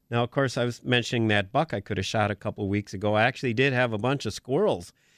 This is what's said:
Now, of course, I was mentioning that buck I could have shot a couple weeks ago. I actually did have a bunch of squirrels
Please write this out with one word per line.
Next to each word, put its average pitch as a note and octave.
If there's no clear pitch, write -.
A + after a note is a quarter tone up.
Now, A#2
of A#2+
course, C3+
I B2
was B2
mentioning A#2+
that G#2
buck D3
I G#2
could G2
have F#2+
shot G#2
a G#2
couple G#2
weeks G2+
ago. G#2
I G#2+
actually B2+
did C3
have B2
a G#2+
bunch C3
of G2+
squirrels C3